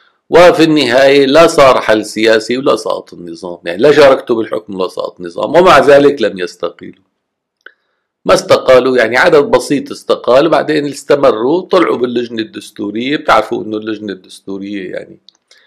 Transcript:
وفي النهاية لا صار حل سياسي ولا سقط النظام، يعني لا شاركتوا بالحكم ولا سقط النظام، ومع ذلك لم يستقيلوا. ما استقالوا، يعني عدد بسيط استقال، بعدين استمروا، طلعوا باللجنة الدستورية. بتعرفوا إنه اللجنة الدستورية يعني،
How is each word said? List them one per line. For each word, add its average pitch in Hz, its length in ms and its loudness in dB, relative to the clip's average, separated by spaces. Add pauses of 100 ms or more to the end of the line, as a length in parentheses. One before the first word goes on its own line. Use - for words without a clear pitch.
(300)
وفي 160 340 4
النهاية 139 600 2
لا 151 220 4
صار 135 340 4
حل 107 240 -2
سياسي 110 520 -2
ولا 135 180 -2
سقط 92 380 -8
النظام، 87 520 -14
يعني 90 160 -8
لا 143 100 4
شاركتوا 131 440 4
بالحكم 110 400 -8
ولا 92 120 -4
سقط - 320 -12
النظام، 90 360 -6
ومع 170 240 6
ذلك 139 420 4
لم 95 180 -4
يستقيلوا. 90 640 -12 (1200)
ما 180 80 2
استقالوا، 131 640 2
يعني 117 200 0
عدد 156 260 2
بسيط 127 480 -4
استقال، 123 580 0
بعدين 151 360 -2
استمروا، 139 760 -2
طلعوا 180 360 -2
باللجنة 120 440 -6
الدستورية. 107 760 -8
بتعرفوا 110 460 -2
إنه 107 140 -8
اللجنة 107 360 -10
الدستورية 98 800 -14
يعني، - 280 -16 (480)